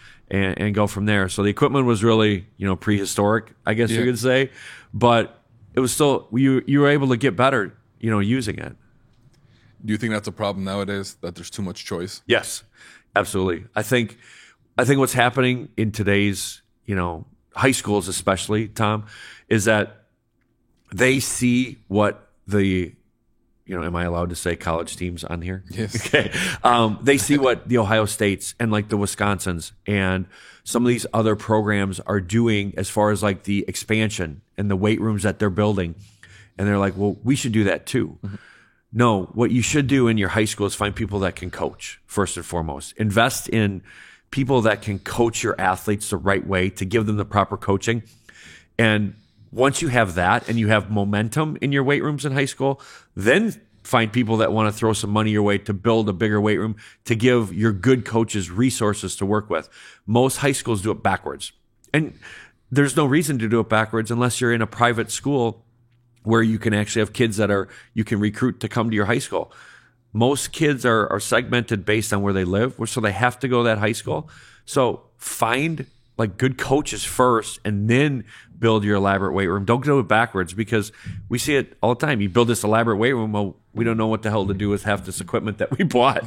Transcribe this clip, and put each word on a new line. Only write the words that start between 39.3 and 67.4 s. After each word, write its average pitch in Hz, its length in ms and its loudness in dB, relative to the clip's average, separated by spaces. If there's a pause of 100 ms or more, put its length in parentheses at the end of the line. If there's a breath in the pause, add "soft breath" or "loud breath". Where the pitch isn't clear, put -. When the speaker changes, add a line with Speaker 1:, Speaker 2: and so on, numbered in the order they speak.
Speaker 1:
what 113 180 2
you 120 120 2
should 143 240 0
do 131 200 4
in 113 100 2
your 95 120 0
high 110 160 2
school 101 220 -2
is 92 80 -4
find 101 200 -2
people 101 240 -4
that 92 160 -2
can 90 160 -10
coach, - 540 -8
first - 320 -2
and 85 80 -10
foremost. 78 520 -6
Invest 110 520 0
in 101 320 0 (500 loud breath)
people 131 300 2
that 104 200 2
can 101 180 -4
coach - 440 -2
your 104 160 -2
athletes 95 520 -2
the 101 60 -2
right 98 280 0
way 92 240 0
to - 160 -8
give 107 220 0
them 107 100 -2
the 101 80 -2
proper 101 320 0
coaching. 110 460 0 (720 loud breath)
And 107 380 2 (360)
once 127 300 2
you 170 80 -2
have 113 260 2
that 92 340 2
and 117 100 0
you 110 100 2
have 104 200 2
momentum 107 720 -2
in 139 100 -2
your 139 120 0
weight 139 200 0
rooms 147 220 -4
in 139 80 -4
high 139 120 0
school, 135 360 -2 (340 loud breath)
then 147 440 2 (240)
find 113 280 2
people 113 260 0
that 98 140 2
wanna 107 200 2
throw 110 220 0
some 107 180 -4
money 107 200 2
your 104 120 2
way 101 140 2
to 101 160 -4
build 110 360 2
a 98 40 0
bigger 107 280 0
weight 104 160 2
room, 104 180 -4 (300 loud breath)
to 113 100 0
give 117 380 4
your 107 180 2
good 110 320 2
coaches 107 460 -2
resources 104 680 -2
to 101 80 -4
work 104 240 0
with. 82 200 -4 (380 loud breath)
Most 123 300 2
high 139 160 0
schools 110 280 -4
do 104 100 -2
it - 120 -6
backwards. 76 480 -4 (420)
And 147 240 0 (540 loud breath)
there's 139 260 2
no 156 80 4
reason 143 340 2
to 110 80 -2
do 117 120 2
it 110 100 0
backwards 110 420 0
unless 120 300 0
you're 120 120 2
in 117 80 0
a 110 60 -2
private 117 440 0
school 123 520 -2 (600)
where 113 180 4
you 110 160 2
can 107 160 0
actually 104 280 0
have 104 120 -2
kids 113 240 0
that 101 140 2